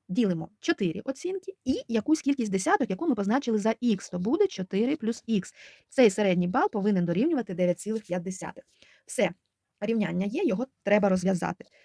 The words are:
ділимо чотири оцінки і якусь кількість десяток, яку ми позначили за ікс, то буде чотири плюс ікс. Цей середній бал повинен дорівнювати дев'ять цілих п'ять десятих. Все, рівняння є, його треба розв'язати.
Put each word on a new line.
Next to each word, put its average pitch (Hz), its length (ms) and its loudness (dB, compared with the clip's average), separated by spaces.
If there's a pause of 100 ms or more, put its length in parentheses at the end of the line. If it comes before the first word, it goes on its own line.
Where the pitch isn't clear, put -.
ділимо 185 400 0 (120)
чотири 185 400 -2
оцінки 370 520 -6 (120)
і 330 240 -2
якусь 240 340 0
кількість 247 300 -2
десяток, 262 380 0
яку 190 160 -4
ми 277 80 2
позначили 214 440 0
за 214 220 2
ікс, 220 300 0
то 180 80 -4
буде 285 280 2
чотири 220 500 -2
плюс 233 300 -4
ікс. 214 280 -2 (340)
Цей 240 220 6
середній 180 380 2
бал 302 220 0
повинен 196 340 0
дорівнювати 220 500 0
дев'ять 175 260 0
цілих 220 220 -4
п'ять 175 200 -6
десятих. 180 420 -10 (420)
Все, 190 240 0 (500)
рівняння 202 460 0
є, 262 180 -2
його 233 220 0 (160)
треба 208 260 2
розв'язати. 180 560 0 (200)